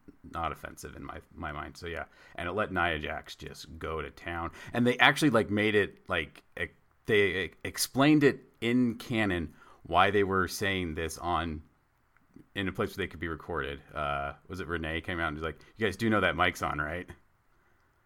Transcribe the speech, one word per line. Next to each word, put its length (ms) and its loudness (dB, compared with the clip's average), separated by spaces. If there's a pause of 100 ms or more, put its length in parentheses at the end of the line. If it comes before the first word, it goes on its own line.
(340)
not 180 -4
offensive 440 -14
in 100 -14
my, 140 -12 (160)
my 160 -8
mind. 260 -10
So, 80 -14
yeah. 200 -6 (300)
And 140 -6
it 40 -4
let 200 -2
Nia 240 2
Jax 380 -8
just 420 -16
go 240 -6
to 80 -8
town. 400 -8 (240)
And 140 2
they 100 2
actually, 320 6
like, 220 4
made 240 4
it, 240 4 (100)
like, 320 -4 (180)
e-, 60 -2 (400)
they 140 4 (260)
e-, 60 -6 (120)
explained 600 4
it 160 6 (200)
in 360 2
canon 580 -2 (300)
why 260 6
they 140 4
were 240 2
saying 480 -2
this 240 -6
on, 420 -2 (960)
in 120 -2
a 40 -4
place 260 -4
where 80 -4
they 20 -6
could 120 -12
be 80 -6
recorded. 520 -6 (140)
Uh, 400 -4 (140)
was 120 -10
it 80 -8
Renee 340 -4
came 180 -6
out 80 0
and 100 -4
was 60 -8
like, 160 -6 (180)
"You 80 -2
guys 100 0
do 140 0
know 120 4
that 140 2
mic's 280 2
on, 160 -2
right?" 280 -6 (1000)